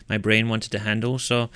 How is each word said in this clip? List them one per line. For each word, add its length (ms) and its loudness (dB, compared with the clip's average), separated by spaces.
my 100 -2
brain 300 2
wanted 240 -2
to 80 -2
handle. 400 -2
So 360 0